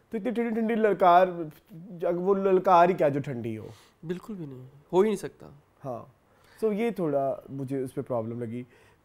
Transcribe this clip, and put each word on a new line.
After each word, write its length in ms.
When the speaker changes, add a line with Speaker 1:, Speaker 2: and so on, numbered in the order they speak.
Speaker 1:
तो 60
इतनी 140
ठंडी 300
ठंडी 140
ललकार, 760
जब 260
वो 160
ललकार 560
ही 60
क्या 140
जो 100
ठंडी 360
हो। 140
Speaker 2:
बिल्कुल 300
भी 120
नहीं, 200
हो 80
ही 80
नहीं 80
सकता। 380
Speaker 1:
हाँ, 300
so 100
ये 180
थोड़ा 600
मुझे 320
उस 80
पे 100
प्रॉब्लम 400
लगी। 240